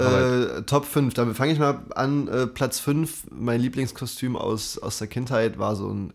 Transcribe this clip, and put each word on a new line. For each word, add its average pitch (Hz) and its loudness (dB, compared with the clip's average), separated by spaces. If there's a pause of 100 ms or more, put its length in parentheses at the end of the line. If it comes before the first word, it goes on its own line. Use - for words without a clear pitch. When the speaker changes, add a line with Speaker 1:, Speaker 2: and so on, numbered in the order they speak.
Speaker 1:
Arbeit. 127 4
Speaker 2:
äh, 104 -4
Top 143 2
fünf, 135 2
da 120 2 (100)
fange 139 2
ich 151 2
mal 143 2 (120)
an, 139 0
äh, 123 2
Platz 127 -2
fünf, 147 0
mein 117 0
Lieblingskostüm 127 -4
aus, - -4
aus - -6
der 110 -6
Kindheit 117 0
war 104 0
so 98 -4
ein 101 -4